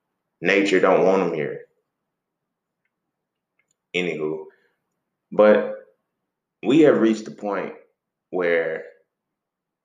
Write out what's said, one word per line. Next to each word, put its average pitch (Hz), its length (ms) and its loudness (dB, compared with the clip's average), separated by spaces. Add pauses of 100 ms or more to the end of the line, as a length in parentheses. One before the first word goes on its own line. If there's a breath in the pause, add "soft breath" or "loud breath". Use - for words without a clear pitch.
(400)
Nature 98 400 0
don't 92 260 2
want 95 160 2
'em 85 100 -4
here. 71 280 -8 (2250)
Anywho, 78 520 -6 (840 soft breath)
but 104 460 4 (880)
we 143 160 2
have 131 180 6
reached 107 280 0
the - 40 -14
point 95 440 -8 (560)
where, 85 540 -4 (1000)